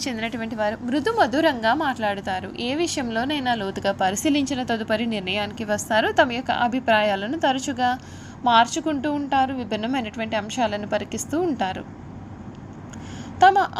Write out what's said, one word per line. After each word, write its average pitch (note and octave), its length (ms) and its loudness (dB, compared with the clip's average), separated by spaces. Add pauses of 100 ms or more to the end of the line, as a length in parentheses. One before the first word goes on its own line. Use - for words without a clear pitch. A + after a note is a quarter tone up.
చెందినటువంటి A3+ 560 -4
వారు G#3+ 160 0 (100)
మృదు C#4+ 320 0
మధురంగా C#4 540 4 (100)
మాట్లాడుతారు. G3+ 680 -2 (200)
ఏ - 20 0 (100)
విషయంలోనైనా B3+ 800 0
లోతుగా G3 320 0 (100)
పరిశీలించిన C4 680 2
తదుపరి A3 440 0
నిర్ణయానికి G#3 580 -4
వస్తారు. A3 380 2 (100)
తమ C4+ 180 4
యొక్క - 280 -2
అభిప్రాయాలను A3 800 2
తరచుగా B3+ 460 0 (580)
మార్చుకుంటూ C4 580 4 (120)
ఉంటారు. C4+ 420 2
విభిన్నమైనటువంటి A3 800 -4
అంశాలను G#3 540 -2
పరికిస్తూ G#3+ 420 -4 (100)
ఉంటారు. F#3+ 360 -2 (1600)
తమ G4 160 10 (220)